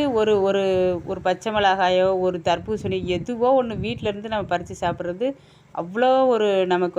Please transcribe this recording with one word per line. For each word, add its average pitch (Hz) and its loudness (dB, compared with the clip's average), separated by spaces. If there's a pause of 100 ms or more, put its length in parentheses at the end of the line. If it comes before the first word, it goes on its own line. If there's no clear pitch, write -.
(200)
ஒரு, 214 4 (140)
ஒரு, 196 2 (480)
ஒரு 180 -6
பச்சை 180 -2
மிளகாயோ, 185 4 (180)
ஒரு 180 0 (120)
தர்பூசணி, 190 -2 (180)
எதுவோ 240 -2 (100)
ஒண்ணு 226 -2 (100)
வீட்ல 226 -4
இருந்து 208 -8
நம்ம 208 -4
பறிச்சு 175 -4
சாப்பிட்றது 175 -4 (540)
அவ்வளோ 220 0 (220)
ஒரு, 214 2 (260)
நமக்கு 180 0